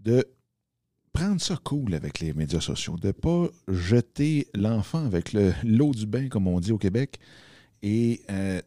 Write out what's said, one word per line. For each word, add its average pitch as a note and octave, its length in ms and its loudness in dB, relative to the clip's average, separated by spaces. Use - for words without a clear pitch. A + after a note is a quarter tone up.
bien, A2 140 2
de C3 120 4
prendre F#3 260 0
ça F3 240 -2
cool C3 300 -2
avec D2 260 -4
les D#2 140 -4
médias D#2 260 -2
sociaux, - 380 -4
de G2 160 -2
pas F3 340 0
jeter A#2+ 840 0
l'enfant A2 520 0
avec F2+ 260 -2
le, G2+ 220 4
l'eau A#2+ 280 4
du G#2+ 140 -4
bain, B2 220 -4
comme G2+ 200 0
on F2+ 120 2
dit G2 140 0
au G#2+ 40 2
Québec, G#2 420 -2
et, A#2 460 0
euh, F#2+ 380 -2